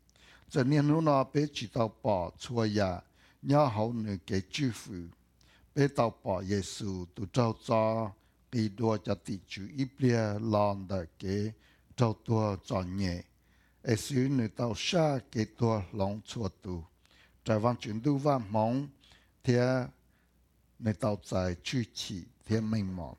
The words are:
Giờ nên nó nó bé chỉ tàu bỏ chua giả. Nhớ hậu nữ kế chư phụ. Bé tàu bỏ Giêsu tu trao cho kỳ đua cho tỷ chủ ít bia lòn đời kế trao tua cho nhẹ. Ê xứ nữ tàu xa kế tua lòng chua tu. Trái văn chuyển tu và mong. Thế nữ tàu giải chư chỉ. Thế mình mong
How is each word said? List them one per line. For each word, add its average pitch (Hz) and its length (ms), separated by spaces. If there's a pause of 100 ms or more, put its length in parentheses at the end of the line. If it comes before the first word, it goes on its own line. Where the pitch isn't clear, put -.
(500)
Giờ 135 140
nên 147 240
nó 156 120
nó 143 240
bé 147 280
chỉ - 140
tàu 110 360
bỏ 90 360
chua 117 260
giả. 98 360 (420)
Nhớ 143 220
hậu 110 280
nữ 107 240 (100)
kế 95 140 (100)
chư 139 240
phụ. - 200 (800)
Bé 143 140
tàu 120 340
bỏ 95 200
Giêsu 95 600 (100)
tu 101 120
trao 113 280 (100)
cho 110 480 (400)
kỳ 110 160
đua 110 280
cho 104 180
tỷ 98 240 (100)
chủ 98 140 (140)
ít 135 120 (100)
bia 113 420
lòn 104 480
đời 92 180 (120)
kế 104 340 (440)
trao 110 180 (100)
tua 110 400
cho 95 180
nhẹ. 90 400 (600)
Ê 117 140
xứ 131 340
nữ 120 180
tàu 120 280
xa 156 420 (140)
kế 110 120
tua 110 380 (100)
lòng 101 320
chua 110 240
tu. 87 360 (600)
Trái 110 140
văn 117 220
chuyển 110 200
tu 143 180
và 139 200
mong. 113 500 (560)
Thế 123 420 (920)
nữ 110 140
tàu 104 320
giải 92 380
chư 123 220 (100)
chỉ. 92 300 (220)
Thế 110 140
mình 107 360
mong 80 220